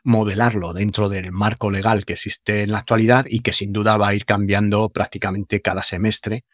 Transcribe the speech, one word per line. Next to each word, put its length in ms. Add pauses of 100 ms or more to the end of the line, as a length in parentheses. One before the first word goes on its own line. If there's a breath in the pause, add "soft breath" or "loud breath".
modelarlo 720
dentro 360
del 220
marco 400
legal 340
que 80
existe 480
en 100
la 60
actualidad 500
y 120
que 120
sin 220
duda 240
va 120
a 60
ir 100
cambiando 640
prácticamente 720
cada 200
semestre 720